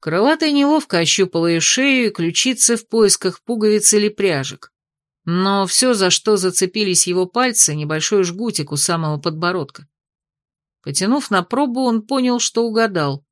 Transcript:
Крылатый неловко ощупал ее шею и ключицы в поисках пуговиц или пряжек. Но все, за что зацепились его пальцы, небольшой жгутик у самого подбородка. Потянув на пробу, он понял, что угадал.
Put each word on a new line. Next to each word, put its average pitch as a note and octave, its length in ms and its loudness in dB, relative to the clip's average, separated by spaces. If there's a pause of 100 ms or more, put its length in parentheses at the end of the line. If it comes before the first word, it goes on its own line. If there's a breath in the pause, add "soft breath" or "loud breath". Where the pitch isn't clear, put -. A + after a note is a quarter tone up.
Крылатый C#4+ 480 0
неловко C#4+ 460 2
ощупал E3+ 480 0
ее E3 160 0
шею B3+ 460 2
и - 20 0
ключицы A3+ 680 0
в A3 100 -8
поисках G3+ 560 2
пуговиц G#3+ 520 2
или G#3 160 2
пряжек. E3+ 600 -4 (540)
Но F#3+ 420 0
все, B3 280 2
за F#3+ 160 2
что G#3 260 2
зацепились F#3 720 0
его F3+ 180 0
пальцы, A#3 500 0
небольшой D#3 480 0
жгутик F3+ 480 -4
у D3 60 -6
самого D#3+ 400 -2
подбородка. D#3+ 720 -6 (960)
Потянув G#3 480 -2
на F#3+ 120 2
пробу, B3+ 420 -2
он A3+ 180 0
понял, B3+ 360 0
что A#3 280 -2
угадал. F#3+ 640 -2